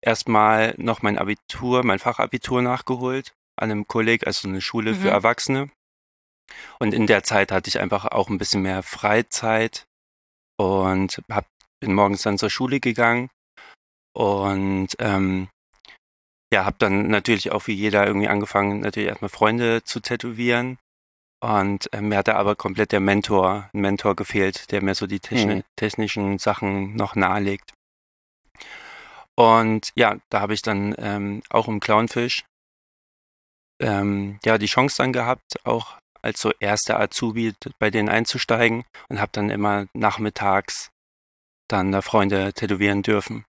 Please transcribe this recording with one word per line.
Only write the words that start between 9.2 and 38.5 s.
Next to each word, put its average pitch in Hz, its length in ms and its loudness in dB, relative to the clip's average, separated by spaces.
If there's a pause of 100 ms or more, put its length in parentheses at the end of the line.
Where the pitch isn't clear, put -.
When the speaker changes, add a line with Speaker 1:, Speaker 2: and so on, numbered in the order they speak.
Speaker 1:
und 95 720 0
hab, 104 160 -2 (360)
bin 107 120 0
morgens 101 300 2
dann 104 140 0
zur 107 120 -2
Schule 131 300 -2
gegangen 120 500 0 (840)
und, 98 760 0 (100)
ähm, 95 500 0 (1040)
ja, 98 120 2
hab 98 140 -2
dann 98 280 2
natürlich 104 440 2
auch - 160 -4
wie 113 60 -2
jeder 101 320 2
irgendwie 104 220 0
angefangen, 101 540 0
natürlich 104 260 -4
erstmal 92 220 -6
Freunde 113 540 2
zu - 180 -8
tätowieren. 120 760 -2 (680)
Und, 101 500 2
äh, 104 80 -6
mir 104 160 0
hatte 104 180 4
aber 101 200 2
komplett 101 360 -2
der 104 80 2
Mentor, 98 720 2
ein 104 80 -2
Mentor 98 340 2
gefehlt, 98 560 -2
der 101 120 0
mir 98 100 0
so 98 140 -4
die 98 140 -4
techni-, 110 340 0
Speaker 3:
Mhm. 95 80 -4 (140)
Speaker 1:
technischen 104 600 -2
Sachen 101 560 -2
noch 107 200 -4
nahelegt. 98 560 0 (1600)
Und 113 600 6
ja, 107 220 4 (120)
da 101 120 0
hab 101 100 -2
ich 107 100 -2
dann, 101 360 -2
ähm, 101 520 -4
auch 113 180 -4
im 107 120 -4
Clownfisch, 113 640 0 (1400)
ähm, 101 600 -2
ja, 110 140 4
die 104 100 0
Chance 135 300 2
dann 127 160 2
gehabt, 123 520 -4
auch 117 320 -4 (240)
als 113 200 -4
so 110 180 0
erster 107 400 0
Azubi 110 540 -2
d-, - 260 -16
bei 107 100 2
denen 104 200 0
einzusteigen 117 760 0 (260)